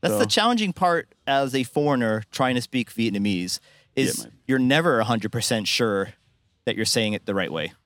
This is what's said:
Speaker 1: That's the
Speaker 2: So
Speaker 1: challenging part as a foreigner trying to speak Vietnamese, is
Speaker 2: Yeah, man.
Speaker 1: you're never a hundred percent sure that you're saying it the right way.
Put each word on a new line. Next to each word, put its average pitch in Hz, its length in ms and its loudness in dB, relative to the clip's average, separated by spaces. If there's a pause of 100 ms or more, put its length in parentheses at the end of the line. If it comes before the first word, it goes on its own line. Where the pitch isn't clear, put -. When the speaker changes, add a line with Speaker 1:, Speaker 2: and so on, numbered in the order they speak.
Speaker 1:
That's 190 140 0
the 208 80 4
Speaker 2:
So - 40 4
Speaker 1:
challenging 214 460 2
part 175 400 0 (140)
as 139 260 2
a 131 100 0
foreigner 123 680 0
trying 127 240 0
to 123 60 0
speak 123 320 -4
Vietnamese, 101 680 -2 (360)
is 131 240 0
Speaker 2:
Yeah, - 60 -10
man. - 80 -20 (140)
Speaker 1:
you're 131 120 2
never 135 400 4
a 110 40 2
hundred 107 280 -2
percent 113 360 -2
sure 101 460 0 (520)
that 113 100 -2
you're 107 100 -2
saying 110 280 0
it 98 120 -8
the 104 100 -4
right 92 160 -2
way. 78 220 -6 (120)